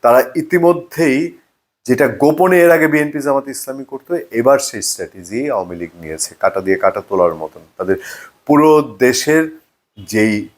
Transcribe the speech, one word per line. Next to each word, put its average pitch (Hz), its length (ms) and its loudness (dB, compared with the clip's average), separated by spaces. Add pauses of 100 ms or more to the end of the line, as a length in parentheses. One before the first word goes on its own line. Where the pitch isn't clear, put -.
তারা 120 160 6 (220)
ইতিমধ্যেই 170 760 0 (680)
যেটা 127 200 2 (160)
গোপনে 170 420 2
এর 170 120 6
আগে 156 180 2
বিএনপি, 151 320 -2
জামাত 139 200 -2 (100)
ইসলামী 135 360 -12
করতো, 135 200 -12 (280)
এবার 135 180 4 (100)
সেই 104 220 -10
স্ট্র্যাটেজি 92 500 -10 (160)
আওয়ামী 90 260 -6
লীগ 82 100 -10 (120)
নিয়েছে, 78 280 -10 (100)
কাটা 95 240 0
দিয়ে 95 180 0
কাটা 98 260 0
তোলার 87 320 2
মতন। 80 220 -14 (140)
তাদের 92 200 -2 (500)
পুরো 147 220 4 (360)
দেশের 151 380 2 (540)
যেই 107 380 -2 (220)